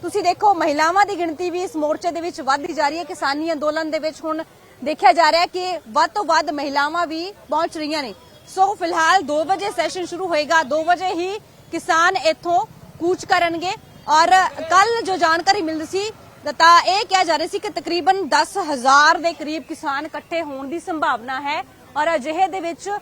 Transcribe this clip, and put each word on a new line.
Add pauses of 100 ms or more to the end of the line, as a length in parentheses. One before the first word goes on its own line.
ਤੁਸੀਂ
ਦੇਖੋ
ਮਹਿਲਾਵਾਂ
ਦੀ
ਗਿਣਤੀ
ਵੀ
ਇਸ
ਮੋਰਚੇ
ਦੇ
ਵਿੱਚ
ਵੱਧਦੀ
ਜਾ
ਰਹੀ
ਹੈ।
ਕਿਸਾਨੀ
ਅੰਦੋਲਨ
ਦੇ
ਵਿੱਚ
ਹੁਣ (400)
ਦੇਖਿਆ
ਜਾ
ਰਿਹਾ
ਹੈ
ਕਿ
ਵੱਧ
ਤੋਂ
ਵੱਧ
ਮਹਿਲਾਵਾਂ
ਵੀ (160)
ਪਹੁੰਚ
ਰਹੀਆਂ
ਨੇ। (420)
ਸੋ
ਫਿਲਹਾਲ
ਦੋ
ਵਜੇ
ਸੈਸ਼ਨ
ਸ਼ੁਰੂ
ਹੋਏਗਾ,
ਦੋ
ਵਜੇ
ਹੀ (320)
ਕਿਸਾਨ
ਇੱਥੋਂ (340)
ਕੂਚ
ਕਰਨਗੇ। (360)
ਔਰ (420)
ਕੱਲ੍ਹ
ਜੋ
ਜਾਣਕਾਰੀ
ਮਿਲ
ਰਹੀ
ਸੀ (480)
ਤਾਂ
ਇਹ
ਕਿਹਾ
ਜਾ
ਰਿਹਾ
ਸੀ
ਕਿ
ਤਕਰੀਬਨ
ਦਸ
ਹਜ਼ਾਰ
ਦੇ
ਕਰੀਬ
ਕਿਸਾਨ
ਇਕੱਠੇ
ਹੋਣ
ਦੀ
ਸੰਭਾਵਨਾ
ਹੈ (340)
ਔਰ
ਅਜਿਹੇ
ਦੇ
ਵਿੱਚ (120)